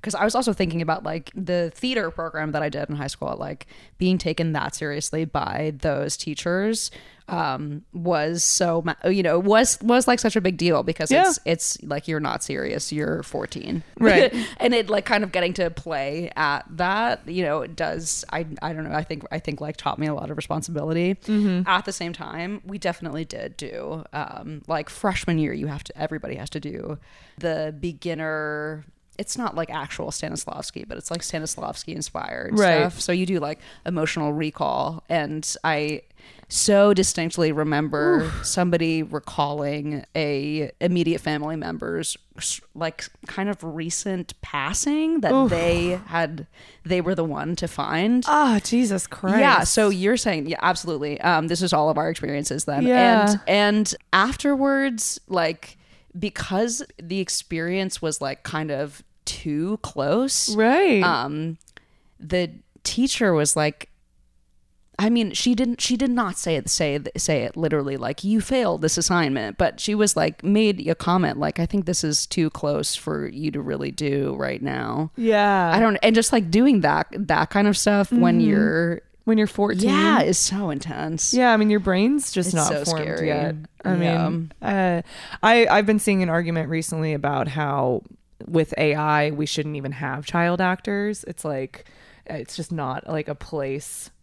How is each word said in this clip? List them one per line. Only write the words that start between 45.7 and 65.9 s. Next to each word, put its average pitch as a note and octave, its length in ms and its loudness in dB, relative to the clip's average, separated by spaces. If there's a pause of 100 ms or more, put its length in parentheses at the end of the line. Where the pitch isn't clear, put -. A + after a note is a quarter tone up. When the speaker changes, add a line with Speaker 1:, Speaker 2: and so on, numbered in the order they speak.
Speaker 1:
had, E3 420 -4 (360)
they F3+ 160 0
were F3 140 0
the F3 100 -2
one D#3 320 -4
to E3+ 120 -4
find. G#3 580 0
Speaker 2:
Ah, C#4+ 380 4
Jesus A3 420 2
Christ. G3 320 0
Speaker 1:
Yeah. C4 240 8
So G#3+ 280 4
you're G3 260 2
saying, D#3+ 320 -2
yeah, E3 120 -4
absolutely. D3+ 600 0
Um, E3 260 2
this E3 160 -2
is F3+ 100 2
all D3+ 160 4
of D#3 100 2
our E3 120 0
experiences D3 540 -4
then. D3+ 200 0
Speaker 2:
Yeah. A#3+ 460 6
Speaker 1:
And, G3+ 160 2
and G#3 480 4 (180)
afterwards, C4+ 1160 2
like, E3 480 -2 (420)
because G#3+ 640 -2 (180)
the F3+ 200 -6
experience F3+ 840 -4
was, D#3 180 -4
like, C#3 220 -6
kind D#3 300 -6
of C#3+ 320 -8 (200)
too D#3+ 580 -4
close. G#3 720 0
Speaker 2:
Right. B3 480 6
Speaker 1:
Um, D#3 540 0 (600)
the E3+ 320 -2 (320)
teacher A#3 500 2
was D3+ 220 4
like, D3+ 360 -2 (1120)
I G#3 80 4
mean, A3+ 240 2
she - 220 2
didn't, A#3+ 260 0
she B3 160 0